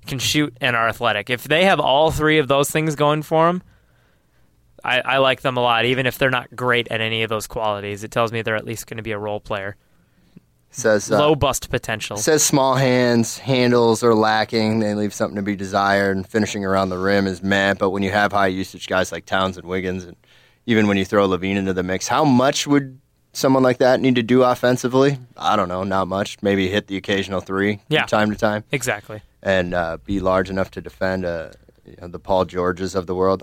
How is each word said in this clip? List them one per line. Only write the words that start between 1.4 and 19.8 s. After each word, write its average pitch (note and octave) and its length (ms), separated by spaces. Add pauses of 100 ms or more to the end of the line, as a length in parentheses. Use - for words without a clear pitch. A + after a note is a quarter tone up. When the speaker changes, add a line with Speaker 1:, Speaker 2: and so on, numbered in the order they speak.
Speaker 1:
they D#3 220
have F3+ 120
all D3 320
three D#3 280
of C3+ 100
those C#3+ 220
things D#3 260
going D3 260
for D#3+ 260
'em, F3+ 140 (1200)
I, B2 160
I B2+ 180
like C3 240
them B2+ 140
a B2 40
lot, A#2 240
even B2+ 220
if A#2+ 120
they're C3+ 120
not B2 260
great A#2+ 320
at A2+ 120
any A2+ 220
of A2 60
those G#2+ 180
qualities. G#2 560
It A2 80
tells A#2 220
me A2+ 100
they're A2 140
at G#2+ 80
least A2+ 240
gonna A2+ 140
be A2 100
a G#2 60
role G#2 200
player. G2+ 380 (960)
Speaker 2:
Says, G#2+ 380
uh, G#2 60
Speaker 1:
Low D3+ 160
bust C#3 360
potential. A2 460
Speaker 2:
says D3+ 260
small C3+ 340
hands, B2 600
handles A#2+ 640
are A#2+ 120
lacking. A2 640
They G#2 160
leave G#2 180
something G2+ 240
to G#2 60
be G#2 120
desired, G2 640
and F#2 100
finishing G#2 380
around F#2+ 240
the F#2 100
rim G2 280
is F#2 160
meh. G2 320
But G2 160
when G2+ 120
you F#2+ 80
have G#2 220
high G2 140
usage F#2+ 420
guys F#2 240
like E2+ 140
Towns F#2+ 320
and E2 100
Wiggins, F#2 360